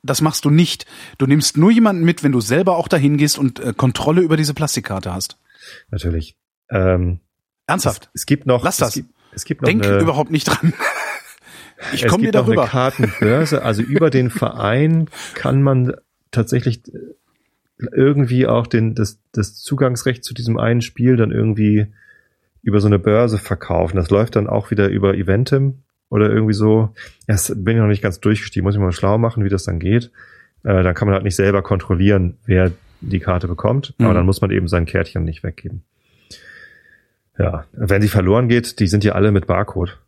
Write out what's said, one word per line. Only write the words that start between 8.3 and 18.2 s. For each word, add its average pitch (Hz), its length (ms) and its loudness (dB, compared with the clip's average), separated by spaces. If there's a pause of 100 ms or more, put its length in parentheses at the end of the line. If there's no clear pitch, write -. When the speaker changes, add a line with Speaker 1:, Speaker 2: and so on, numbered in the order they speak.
Speaker 2:
noch, 123 160 2
Speaker 1:
Lass 165 120 -2
Speaker 2:
es - 40 -6
Speaker 1:
das. 120 160 0
Speaker 2:
gibt, - 140 -10 (240)
es - 120 -14
gibt - 160 -8
noch 127 60 0
Speaker 1:
Denk 202 180 2
Speaker 2:
eine, 101 140 4
Speaker 1:
überhaupt 151 320 0
nicht 156 140 -2
dran. - 340 0
<laughs> - 40 -6 (1080)
Ich 127 120 -6
Speaker 2:
es 117 40 4
Speaker 1:
komm 190 120 2
dir 233 60 2
Speaker 2:
gibt 214 80 2
noch 208 100 4
Speaker 1:
darüber. 113 180 2
Speaker 2:
eine 107 80 -2
Kartenbörse. 131 920 0
Also 110 200 0
über 143 260 2
den 127 200 2
Speaker 1:
<laughs> - 20 -6
Speaker 2:
Verein 131 800 0 (240)
kann 135 280 0
man 131 320 2 (380)
tatsächlich 120 500 -2 (1080)
irgendwie 131 560 2